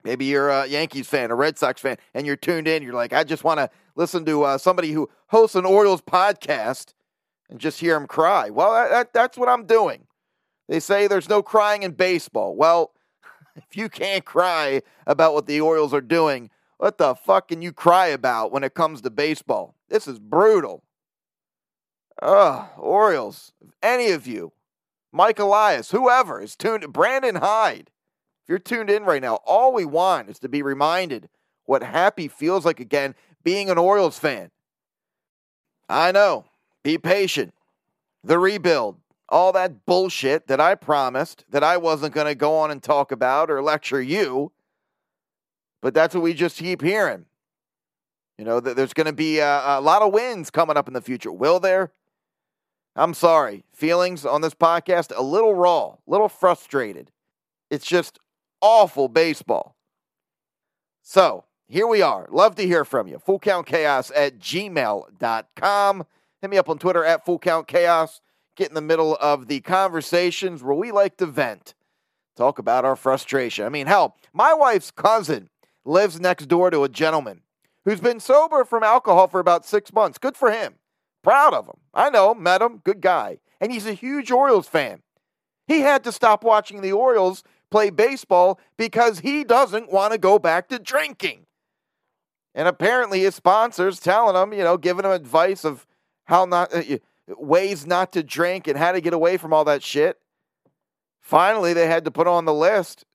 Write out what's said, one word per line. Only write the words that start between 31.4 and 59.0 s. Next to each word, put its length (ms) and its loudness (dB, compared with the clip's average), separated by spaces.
what 180 0
happy 460 -2
feels 360 -4
like 140 0
again 360 -4
being 260 -2
an 80 2
Orioles 400 2
fan. 320 -6
I 240 2
know. 320 2
Be 140 0
patient. 560 -2
The 160 2
rebuild. 560 0
All 240 4
that 340 -4
bullshit 640 -2
that 140 0
I 140 4
promised 720 -4
that 160 0
I 100 2
wasn't 400 -4
gonna 180 -2
go 220 0
on 160 -2
and 100 -12
talk 300 0
about 400 0
or 100 -4
lecture 400 -4
you, 520 -4
but 120 -4
that's 220 2
what 80 -2
we 100 -2
just 260 -4
keep 220 -8
hearing. 440 -4
You 80 -16
know, 140 -2
th-, 160 -6
there's 180 -2
gonna 200 -2
be 240 -2
a, 400 0
a 40 -4
lot 200 4
of 120 2
wins 360 -4
coming 260 0
up 120 0
in 80 -14
the 60 -6
future. 300 -10
Will 280 0
there? 320 0
I'm 180 0
sorry. 580 0
Feelings 540 -2
on 160 -2
this 140 -4
podcast, 600 0
a 60 -4
little 320 2
raw, 360 2
a 80 -20
little 220 0
frustrated. 840 -4
It's 160 -6
just 320 -2
awful 500 4